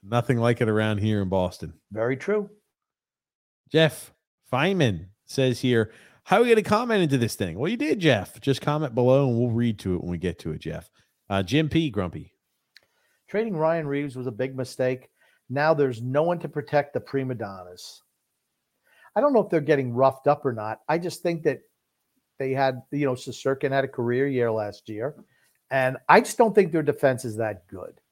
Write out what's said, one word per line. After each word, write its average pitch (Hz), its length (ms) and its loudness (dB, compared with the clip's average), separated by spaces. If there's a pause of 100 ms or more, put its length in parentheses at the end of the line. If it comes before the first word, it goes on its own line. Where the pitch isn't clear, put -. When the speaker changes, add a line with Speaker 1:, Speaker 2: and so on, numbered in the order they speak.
Speaker 1:
Nothing 120 360 0
like 117 240 2
it 110 60 2
around 107 300 0
here 107 220 0
in 95 80 -2
Boston." 90 460 -2 (180)
Speaker 2:
Very 113 240 -2
true. 202 320 -4 (1200)
Speaker 1:
Jeff - 440 0 (360)
Feynman 127 580 0 (180)
says 131 340 0
here, 120 320 2 (320)
"How 190 140 2
are 233 40 6
we 247 60 4
gonna 226 140 6
comment 214 400 2
into 143 160 2
this 117 160 0
thing?" 87 240 -6
Well, 151 120 -2
you 240 60 -4
did, 285 240 -2
Jeff. 120 400 2
Just 135 220 0
comment 147 320 -2
below 127 340 4
and 117 100 0
we'll 120 120 0
read 113 300 0
to 92 140 -2
it 87 60 -4
when 87 100 -8
we 87 80 -4
get 85 220 -4
to 80 120 -8
it, - 80 -10
Jeff. 80 300 -10 (380)
Uh, 98 140 0
Jim 143 260 0
P, 160 220 0
Grumpy. 87 420 -8 (960)
Speaker 2:
Trading 214 280 -4
Ryan 160 300 0
Reaves 143 300 -4
was 127 100 -8
a 131 60 -6
big 131 240 -6
mistake. 127 540 -4 (400)
Now 147 240 2
there's 131 260 0
no 131 220 0
one 175 180 0
to 160 80 -10
protect 147 460 -2
the 123 60 -2
prima 127 340 -4
donnas. 95 680 -14 (1120)
I 208 40 2
don't 285 120 4
know 233 100 6
if - 80 -4
they're 165 100 2
getting 139 320 2
roughed 131 340 2
up 143 200 2
or 131 60 0
not. 110 360 -8
I 160 100 2
just 170 240 -8
think 170 200 -2
that 139 180 0 (800)
they 135 140 -4
had, 131 380 0
you 147 140 -2
know, 135 80 0
Shesterkin 135 580 -4
had 135 140 0
a 131 40 -6
career 123 380 -2
year 123 240 0
last 107 380 -6
year. 110 260 -8 (560)
And 131 280 0 (100)
I 180 120 8
just - 180 -6
don't 226 160 4
think 180 180 4
their 160 100 0
defense 139 440 0
is 107 100 -6
that 107 320 -6
good. 90 320 -14 (120)